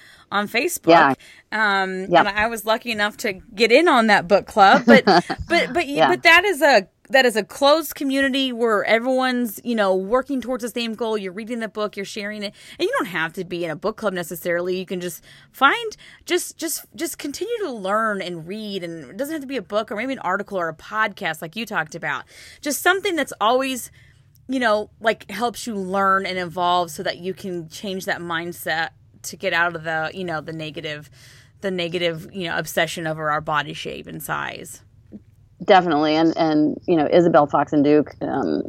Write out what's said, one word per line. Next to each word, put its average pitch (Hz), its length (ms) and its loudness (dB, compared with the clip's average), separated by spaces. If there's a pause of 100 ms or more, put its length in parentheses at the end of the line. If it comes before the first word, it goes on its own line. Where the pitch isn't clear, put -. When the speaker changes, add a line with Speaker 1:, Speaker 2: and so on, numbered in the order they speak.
(320)
Speaker 1:
on 202 160 -2
Facebook. 262 400 -4
Speaker 2:
Yeah. 165 260 8 (380)
Speaker 1:
Um, 196 480 0 (100)
Speaker 2:
Yep. 170 160 6
Speaker 1:
and - 20 0
I 208 200 -2
was 226 180 -6
lucky 220 240 -2
enough 208 280 -2
to 208 160 -4 (200)
get 220 160 2
in 311 180 8
on 240 200 4
that 180 180 4
book 185 200 4
club, 220 400 6
but, 226 180 8
Speaker 2:
<laughs> - 440 2
Speaker 1:
but, 330 240 2
but, 320 140 0
Speaker 2:
Yeah. 294 220 4
Speaker 1:
but 311 160 0
that 339 200 8
is 359 160 0
a, 254 280 4 (220)
that 254 140 6
is 226 120 2
a 214 60 0
closed 294 520 2
community 269 580 -2
where 226 320 0
everyone's, 247 800 0
you 240 100 -2
know, 196 220 2
working 247 460 -2
towards 240 200 -6
the 240 60 -6
same 233 240 -6
goal. 220 240 -4
You're 190 160 -6
reading 226 280 -10
the 220 80 -8
book, 214 280 -6
you're 196 80 -8
sharing 208 380 -10
it, 202 100 -8 (260)
and 339 80 -2
you 466 120 -2
don't 302 100 -4
have 165 260 -4
to 190 100 -8
be 175 200 -6
in 165 60 -6
a 151 60 -6
book 214 200 -6
club 202 160 -4
necessarily. 175 640 -4
You 185 60 -6
can 180 160 -6
just 175 240 -10 (260)
find, 427 460 0 (300)
just, - 320 -4
just, - 260 -8 (100)
just 320 220 -8
continue 359 440 -8
to 349 100 -6
learn 208 500 -2
and 165 260 -10
read, 202 380 -8
and 165 240 -12
it 190 80 -16
doesn't 277 160 -6
have 320 80 -6
to 269 60 -12
be 269 100 -8
a 214 60 -6
book 208 280 -4
or 214 60 -6
maybe 254 160 -6
an 247 60 -8
article 196 420 -4
or 165 80 -2
a 160 60 -8
podcast 202 640 -4
like 165 160 -12
you 226 80 -6
talked 175 300 -6
about. 147 300 -6 (360)
Just 294 220 -4
something 370 340 0
that's 277 240 -4
always, 254 500 0 (560)
you 262 140 -4
know, 214 300 0 (100)
like, 220 300 -2
helps 226 360 -4
you 233 80 -6
learn 190 520 0
and 185 120 -4
evolve 175 520 0
so 165 120 -10
that 175 140 -4
you 180 160 -8
can 175 380 -10
change 190 340 -8
that 170 160 -4
mindset 170 680 -6 (320)
to - 160 -12
get 185 160 -2
out 170 200 2
of 160 100 -10
the, 160 280 -4
you 190 120 -8
know, 160 180 -6
the 160 100 -12
negative, 156 560 -10 (540)
the 196 80 -2
negative, 170 640 -2
you 190 140 -8
know, 165 100 -4
obsession 165 480 -2
over 156 240 -4
our 151 100 0
body 156 320 -4
shape 143 340 -12
and 160 160 -12
size. - 600 -8 (800)
Speaker 2:
Definitely. 160 500 6
And, 160 220 4
and, 151 500 2
you 180 100 4
know, 147 160 2
Isabel 165 360 6
Foxen-Duke, 147 720 2
um, 104 460 -2